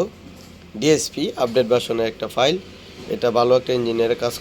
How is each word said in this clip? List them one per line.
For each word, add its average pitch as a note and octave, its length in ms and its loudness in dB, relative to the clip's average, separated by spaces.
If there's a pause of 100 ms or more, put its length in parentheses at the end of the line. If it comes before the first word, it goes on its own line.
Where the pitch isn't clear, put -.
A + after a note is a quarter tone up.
(800)
ডিএসপি D3 440 2 (200)
আপডেট A#2+ 280 2
ভার্সনের A2+ 400 0
একটা A2 240 -8
ফাইল। C#3 200 2 (580)
এটা A2+ 140 0 (100)
ভালো A#2+ 220 4
একটা B2+ 200 -6
ইঞ্জিনিয়ারের A#2 440 0
কাজ A#2 180 -2